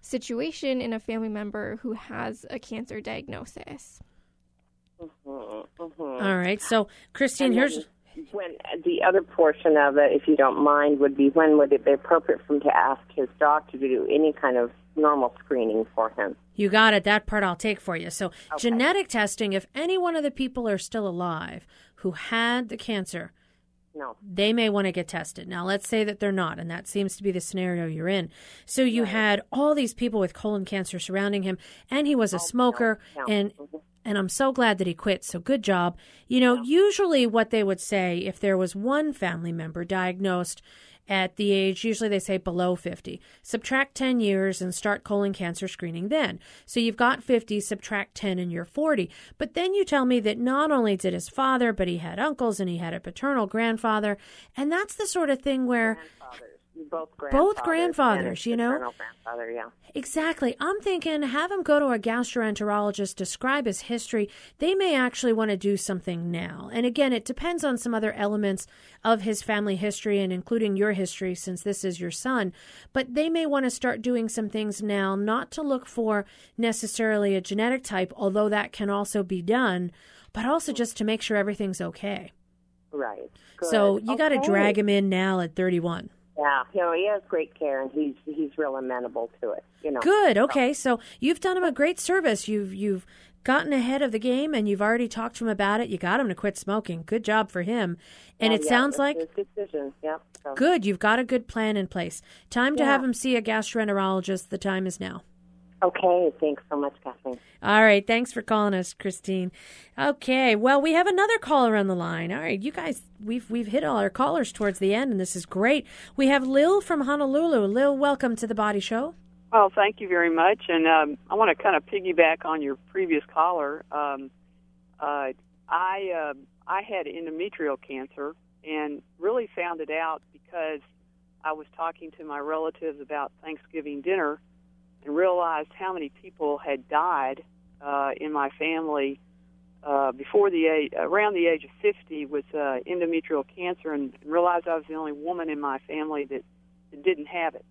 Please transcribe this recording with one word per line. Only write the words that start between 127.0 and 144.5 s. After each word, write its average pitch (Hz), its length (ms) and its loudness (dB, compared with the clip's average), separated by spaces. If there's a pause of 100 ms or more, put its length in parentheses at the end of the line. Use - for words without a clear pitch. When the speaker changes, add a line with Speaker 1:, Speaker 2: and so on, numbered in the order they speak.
Speaker 4:
endometrial 160 720 -6
cancer 139 560 -12 (280)
and 151 400 -6 (160)
really 220 260 -2 (100)
found 175 240 -6
it 151 120 -8
out 160 320 -4 (100)
because 156 480 -8 (640)
I 156 80 -4
was 156 240 -10
talking 165 420 -8
to 165 60 -18
my 147 160 -10
relatives 156 600 -6
about 143 320 -8 (120)
Thanksgiving 147 580 -10
dinner 160 380 -2 (640)
and 147 100 -4
realized 170 580 0
how 190 200 -6
many 156 160 -8 (120)
people 151 360 -4
had 139 320 -6
died, 151 520 0 (400)
uh, 139 360 -2
in 151 160 -6
my 143 160 0
family, 151 680 -2 (640)
uh, 139 280 2
before 139 380 2
the 165 160 2
age, 156 320 2
around 202 380 2
the 170 120 2
age 160 160 2
of - 60 -20 (120)
fifty 160 440 -2
with, 143 180 -4 (100)
uh, 139 320 0
endometrial 165 600 -2 (100)
cancer, 175 380 -6
and, 139 180 -4 (100)
and 147 80 -16
realized 175 380 2